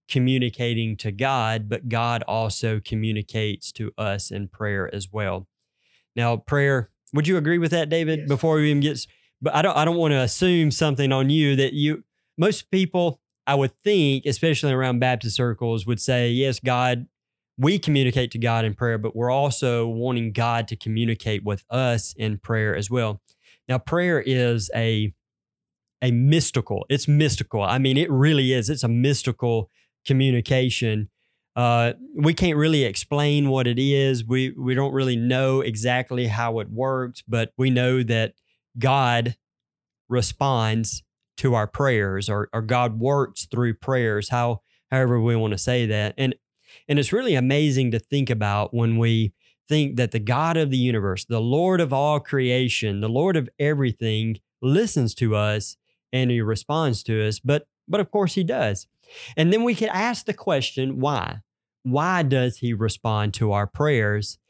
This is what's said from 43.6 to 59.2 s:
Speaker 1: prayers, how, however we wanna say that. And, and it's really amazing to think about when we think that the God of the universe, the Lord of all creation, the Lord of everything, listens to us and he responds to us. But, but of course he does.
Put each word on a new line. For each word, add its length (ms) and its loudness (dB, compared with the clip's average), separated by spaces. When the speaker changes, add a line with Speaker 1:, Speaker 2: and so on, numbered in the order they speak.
Speaker 1:
prayers, 540 -2
how, 320 0
however 320 2
we 140 2
wanna 240 -2
say 260 0
that. 320 -2
And, 160 0
and 100 2
it's 160 0
really 220 2
amazing 560 2
to 80 0
think 320 -2
about 420 -2
when 240 2
we 360 2
think 280 0
that 120 0
the 100 -2
God 380 0
of 140 0
the 60 0
universe, 480 0
the 140 -2
Lord 400 2
of 140 0
all 260 0
creation, 840 0
the 60 -2
Lord 300 0
of 120 -2
everything, 800 -2
listens 500 2
to 220 0
us 420 -2
and 160 0
he 120 2
responds 600 -2
to 220 -2
us. 140 -4
But, 280 -2
but 140 0
of 100 -4
course 240 0
he 80 0
does. 420 -2